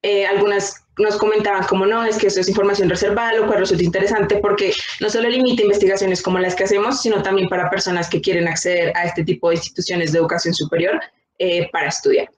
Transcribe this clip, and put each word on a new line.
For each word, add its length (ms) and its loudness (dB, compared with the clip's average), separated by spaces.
eh, 240 2
algunas 580 0
nos 200 2
comentaban 500 0
como, 180 0
"No, 180 0
es 140 0
que 80 2
eso 140 2
es 80 0
información 420 2
reservada", 440 0
lo 120 2
cual 140 0
resulta 240 2
interesante 540 0
porque 340 0
no 80 -2
solo 200 0
limita 340 2
investigaciones 580 2
como 200 0
las 160 -2
que 80 0
hacemos, 360 0
sino 220 0
también 260 0
para 220 -2
personas 380 -2
que 120 -2
quieren 280 0
acceder 480 0
a 80 -2
este 180 -4
tipo 280 0
de 40 4
instituciones 560 -4
de 80 2
educación 340 0
superior, 480 -2
eh, 320 0
para 200 -2
estudiar. 480 0